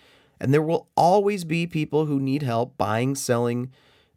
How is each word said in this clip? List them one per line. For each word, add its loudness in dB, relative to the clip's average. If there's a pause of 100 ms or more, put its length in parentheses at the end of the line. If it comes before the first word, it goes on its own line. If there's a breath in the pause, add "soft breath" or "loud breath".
(380 soft breath)
And 0
there 4
will -2
always 2
be -2
people -2
who -2
need -2
help -2
buying, 0
selling, -2 (460 soft breath)